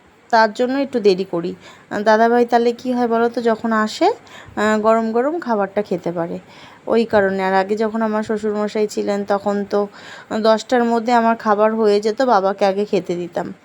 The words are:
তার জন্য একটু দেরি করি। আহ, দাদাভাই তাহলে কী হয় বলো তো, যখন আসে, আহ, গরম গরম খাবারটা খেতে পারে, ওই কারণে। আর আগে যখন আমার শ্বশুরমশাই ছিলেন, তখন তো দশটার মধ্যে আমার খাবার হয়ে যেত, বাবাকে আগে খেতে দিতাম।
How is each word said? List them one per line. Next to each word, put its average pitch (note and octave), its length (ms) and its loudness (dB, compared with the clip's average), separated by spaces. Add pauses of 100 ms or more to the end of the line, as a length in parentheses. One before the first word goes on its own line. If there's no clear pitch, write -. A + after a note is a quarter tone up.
(300)
তার A3 220 4
জন্য B3 260 -2
একটু C4+ 220 -2
দেরি G3 240 2
করি। F3+ 300 -6
আহ, - 480 -12
দাদাভাই A#3 440 4
তাহলে A#3+ 260 2
কী A#3+ 200 -8
হয় B3 160 0
বলো A3+ 200 0
তো, A#3+ 120 -4
যখন A3+ 320 -2
আসে, G#3+ 360 0
আহ, - 720 -4
গরম A3+ 340 2
গরম B3+ 280 0
খাবারটা G#3 420 -4
খেতে F3 300 -6
পারে, F3 240 -6 (500)
ওই A3+ 180 2
কারণে। G3 380 0
আর F#3+ 120 0
আগে F#3+ 220 2
যখন A3 260 -2
আমার G#3+ 200 -2
শ্বশুরমশাই G#3+ 640 -2
ছিলেন, G3+ 380 -4
তখন G3+ 400 -2
তো G3+ 160 -2 (580)
দশটার A3 460 2
মধ্যে A#3 280 0
আমার A3+ 240 2
খাবার G#3+ 380 2
হয়ে G#3 260 2
যেত, G#3+ 220 -4
বাবাকে G3+ 440 2
আগে G3 180 0
খেতে F#3 300 -4
দিতাম। F3 340 -6 (160)